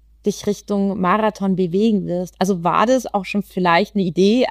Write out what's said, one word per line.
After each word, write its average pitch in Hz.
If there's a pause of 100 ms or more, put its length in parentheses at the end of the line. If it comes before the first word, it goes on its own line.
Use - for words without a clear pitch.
(260)
dich -
Richtung 196
Marathon 196
bewegen 190
wirst? 175
Also 185
war 175
das 254
auch 196
schon 202
vielleicht 180
eine 196
Idee, 202